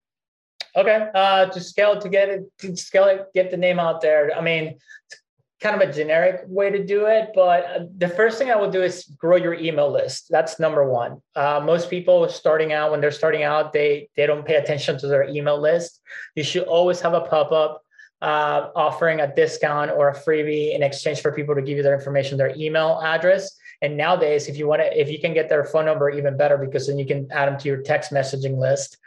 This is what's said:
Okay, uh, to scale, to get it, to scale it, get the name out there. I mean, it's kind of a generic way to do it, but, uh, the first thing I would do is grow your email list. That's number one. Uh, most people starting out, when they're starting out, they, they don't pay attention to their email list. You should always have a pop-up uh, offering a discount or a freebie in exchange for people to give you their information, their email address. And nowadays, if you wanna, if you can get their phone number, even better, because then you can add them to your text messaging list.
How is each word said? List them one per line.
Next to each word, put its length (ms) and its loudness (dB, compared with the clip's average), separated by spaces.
Okay, 380 2
uh, 320 4
to 140 -8
scale, 400 0
to 80 -10
get 200 2
it, 160 -6
to 160 -10
scale 300 2
it, 280 2
get 160 2
the 60 -6
name 240 0
out 200 -2
there. 360 2
I 40 -6
mean, 380 -4
it's 100 -20
kind 140 -2
of 120 4
a 60 -2
generic 540 0
way 240 0
to 120 -2
do 240 0
it, 280 2
but, 300 4
uh, 200 -6
the 100 0
first 300 0
thing 140 0
I 40 2
would 140 0
do 120 -2
is 200 -4
grow 180 4
your 180 0
email 360 0
list. 400 -4
That's 300 0
number 280 2
one. 320 -4
Uh, 280 0
most 280 0
people 380 4
starting 440 0
out, 200 0
when 80 0
they're 100 2
starting 320 0
out, 300 0
they, 440 0
they 100 2
don't 200 -2
pay 80 0
attention 460 0
to 80 -6
their 160 4
email 360 -2
list. 400 0
You 80 -4
should 200 -2
always 360 2
have 140 0
a 80 2
pop-up 600 0
uh, 520 0
offering 460 0
a 140 -2
discount 560 0
or 180 2
a 60 -2
freebie 600 -2
in 80 -2
exchange 380 -2
for 120 -2
people 220 -2
to 80 -2
give 140 -4
you 60 -2
their 120 2
information, 440 -2
their 180 0
email 460 0
address. 540 0
And 160 -2
nowadays, 520 2
if 80 -10
you 100 -4
wanna, 260 2
if 160 2
you 120 -8
can 140 -2
get 140 0
their 160 2
phone 200 0
number, 260 2
even 260 -2
better, 220 4
because 300 -4
then 100 -2
you 80 -4
can 240 -4
add 180 0
them 120 -4
to 80 -6
your 140 -4
text 280 -2
messaging 480 -2
list. 480 -2